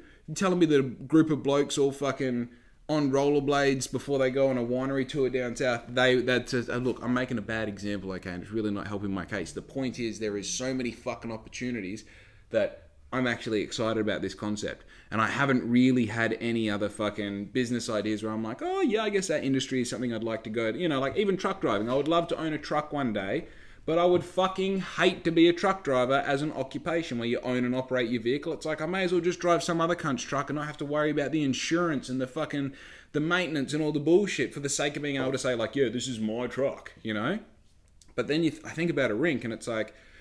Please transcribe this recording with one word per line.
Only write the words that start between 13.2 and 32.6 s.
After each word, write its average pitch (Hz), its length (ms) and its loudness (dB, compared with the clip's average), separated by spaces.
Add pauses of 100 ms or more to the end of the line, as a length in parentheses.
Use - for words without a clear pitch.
actually 110 340 -2
excited 110 400 -2
about 101 200 -2
this 95 120 -4
concept. 104 520 -6 (260)
And 110 100 0
I 107 60 2
haven't 127 420 2
really 123 380 6
had 110 340 0
any 117 280 0
other 101 200 0
fucking 101 580 -4
business 120 420 -2
ideas 107 320 -2
where 110 120 -4
I'm 110 100 -4
like, 113 180 -6
"Oh 370 200 -2
yeah, 226 220 2
I 214 60 0
guess 196 180 0
that 151 180 0
industry 131 360 0
is 117 80 -2
something 120 240 -4
I'd 110 120 -4
like 113 180 -4
to 117 60 -8
go 110 240 0
to." 123 40 -6
You 175 120 0
know, 139 100 2
like, 135 160 -2
even 196 220 2
truck - 240 -4
driving. 113 280 0
I 127 60 2
would 143 140 2
love 170 200 2
to - 80 -2
own 156 140 -4
a 151 60 -4
truck 151 340 -4
one 135 220 -2
day, 104 340 -2 (380)
but 160 120 2
I 175 60 4
would 180 220 4
fucking 190 560 0
hate 175 420 2
to 170 80 2
be 165 160 8
a 170 60 6
truck 190 320 0
driver 127 300 2
as 139 260 2
an 151 100 -2
occupation 156 640 -4
where 117 120 -2
you 120 100 0
own 123 240 0
and 123 100 0
operate 127 360 0
your 117 120 0
vehicle. 143 300 0
It's 143 140 -6
like, 156 160 -2
I 156 40 -4
may 185 180 0
as 175 100 0
well 175 80 4
just 175 180 0
drive 175 240 4
some 165 160 0
other 170 160 2
cunt's 143 280 -2
truck 143 260 -4
and 147 80 -4
not 147 100 -6
have 151 120 -10
to 151 60 -6
worry 151 260 2
about 147 200 0
the 156 120 2
insurance 151 640 0
and 131 100 -2
the 127 80 -2
fucking, 143 460 -4 (400)